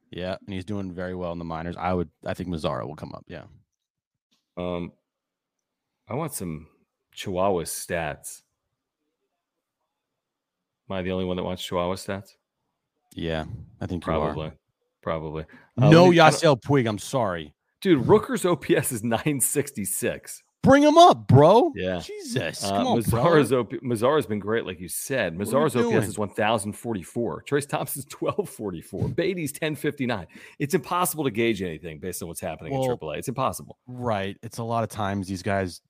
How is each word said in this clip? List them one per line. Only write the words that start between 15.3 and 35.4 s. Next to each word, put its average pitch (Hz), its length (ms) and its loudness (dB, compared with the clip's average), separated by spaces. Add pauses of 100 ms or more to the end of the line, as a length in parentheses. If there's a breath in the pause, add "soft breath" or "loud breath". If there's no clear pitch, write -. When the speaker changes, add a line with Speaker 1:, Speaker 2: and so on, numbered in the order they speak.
Speaker 1:
Uh, 139 100 8
Speaker 2:
No 165 140 10
Speaker 1:
let 180 60 10
me, 165 100 8
I 156 100 10
don't 143 100 -2
Speaker 2:
Yasiel 147 200 4
Puig. 135 280 2
I'm 104 100 -2
sorry. 90 560 -4 (260)
Speaker 1:
Dude, 151 260 2
Rooker's 208 380 4
O 175 120 2
P - 200 0
S - 160 0
is 104 100 -6
nine 120 380 0
sixty-six. - 1000 -4 (200)
Speaker 2:
Bring 277 200 8
him 302 160 8
up, 339 280 8
bro. 196 480 8
Speaker 1:
Yeah. 92 260 -2
Speaker 2:
Jesus. 254 640 -8
Speaker 1:
Uh, - 140 -2
Speaker 2:
Come 247 120 0
on, 226 140 2
Speaker 1:
Mazara's 139 460 4
Speaker 2:
bro. 127 120 2
Speaker 1:
O 117 40 -2
P, - 140 -8
Mazara's 127 480 0
been 107 140 -4
great, 107 260 -4
like 90 120 -10
you 85 100 -12
said. 92 500 -4
Speaker 2:
What 104 100 -4
are 135 140 2
we 156 80 2
Speaker 1:
Mazara's 127 60 -4
O 120 40 4
P 240 60 2
S 233 160 2
Speaker 2:
doing? 98 80 -4
Speaker 1:
is 101 80 -8
one 104 100 -2
thousand 107 460 0
forty-four. 104 680 -6
Trace 143 220 -2
Thompson's - 400 -6
<laughs> - 60 -20
twelve 180 400 -4
forty-four. - 580 -6
Beatty's 170 440 -4
ten 156 220 -6
fifty-nine. 123 520 -4 (320 loud breath)
It's 147 160 0
impossible 175 500 -2
to 135 60 0
gauge 110 320 0
anything 80 360 -8
based 90 240 -8
on 87 60 -8
what's 85 120 -12
happening 82 340 -8
Speaker 2:
Well, 131 80 -2
Speaker 1:
in 131 60 0
triple 85 240 -4
A. - 20 -6
It's 85 140 -6
impossible. 117 580 -6
Speaker 2:
Right. 110 560 -4
It's - 160 -12
a 117 60 -6
lot 117 200 -2
of 104 60 -6
times 98 360 -4
these 92 160 -8